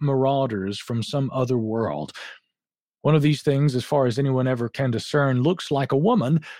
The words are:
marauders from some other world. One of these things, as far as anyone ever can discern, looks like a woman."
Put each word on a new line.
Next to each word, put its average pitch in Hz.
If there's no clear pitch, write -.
marauders 131
from 117
some 139
other 127
world. 110
One 151
of 151
these 147
things, 139
as 120
far 139
as 120
anyone 131
ever 120
can 131
discern, 127
looks 175
like 139
a 135
woman." 160